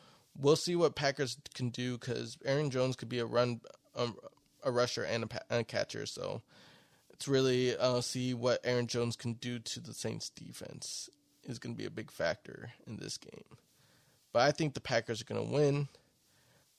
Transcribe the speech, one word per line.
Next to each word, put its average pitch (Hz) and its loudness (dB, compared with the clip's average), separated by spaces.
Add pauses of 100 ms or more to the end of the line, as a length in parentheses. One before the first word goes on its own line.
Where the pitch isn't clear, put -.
(380)
we'll 143 6
see 175 0
what 170 4
Packers 139 0 (160)
can 123 -2
do 123 -4
'cause 117 -6
Aaron 139 2
Jones 127 2
could 117 -10
be 123 -2
a 117 0
run, 120 2 (340)
um, 120 0 (480)
a 131 0
rusher 120 2
and 113 0
a 113 -4
pa-, - -8 (100)
and 120 2
a - 2
catcher. 107 -2
So 98 -6 (640)
it's - -12
really, 127 4
uh, 123 2
see 127 -2
what 120 2
Aaron 123 2
Jones 117 0
can 117 -4
do 120 -6
to - -8
the 117 -12
Saints 113 -6
defense - -12 (340)
is 117 -8
gonna 120 -8
be 107 -6
a 98 -6
big - -10
factor - -2 (120)
in 113 -10
this - -8
game. - -18 (760)
But 120 6
I 147 8
think 147 0
the 131 -8
Packers 117 0
are - -12
gonna 107 -2
win. 143 2 (880)